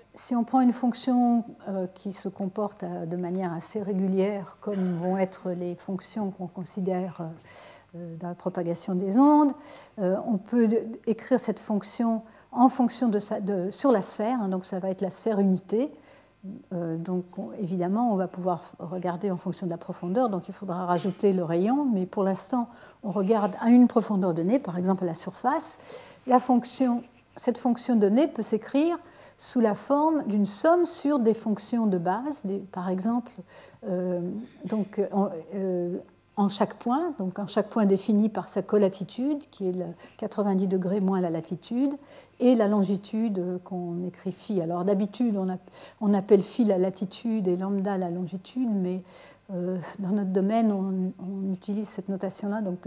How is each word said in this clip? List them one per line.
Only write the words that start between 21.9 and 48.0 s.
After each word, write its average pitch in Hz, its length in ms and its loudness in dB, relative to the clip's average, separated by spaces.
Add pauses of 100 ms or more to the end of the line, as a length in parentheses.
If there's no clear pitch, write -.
mais 190 140 2
pour 190 200 -2
l'instant, 233 440 -2 (340)
on 208 80 -6
regarde 202 500 2
à 233 100 4
une 247 180 10
profondeur 196 460 2
donnée, 180 240 2
par 180 180 -6
exemple 185 280 0
à - 20 0
la 160 80 -2
surface. - 640 -4 (480)
La 254 120 6
fonction, 240 640 2 (340)
cette 240 220 -2
fonction 240 380 0
donnée 214 300 6
peut - 160 -4
s'écrire 285 560 0 (400)
sous - 220 -2
la 214 140 4
forme 294 540 2
d'une 208 180 2
somme 339 400 4
sur 294 320 0
des 226 160 4
fonctions 220 520 -2
de 185 120 2
base, 214 480 -2
des, 190 100 -2
par 190 320 -8
exemple, 226 440 -2 (540)
euh, 180 360 -2 (420)
donc, 202 340 -4 (140)
en, 202 160 2 (260)
euh, 185 440 -2 (400)
en 202 100 4
chaque 196 260 -2
point, 302 440 -2
donc 185 200 -6
en 202 80 -6
chaque 208 220 -2
point 220 160 0
défini 202 460 4
par - 180 -6
sa 196 140 -4
colatitude, 208 880 0
qui 190 180 -6
est 180 40 0
le 180 140 -4 (300)
quatre-vingt-dix 202 520 0
degrés 185 320 0
moins 190 200 2
la 175 80 2
latitude, 208 640 -2 (460)
et 247 140 8
la 226 120 4
longitude, 202 720 0
euh, 180 240 -2
qu'on 175 440 -6
écrit 180 260 -6
phi. 190 300 -4
Alors 175 220 -2
d'habitude, 202 520 0
on 190 140 -2
app-, 185 200 -8 (300)
on 208 140 4
appelle 196 280 6
phi - 220 0
la 202 140 4
latitude 190 680 -2
et 180 100 2
lambda 196 420 -2
la 180 120 -2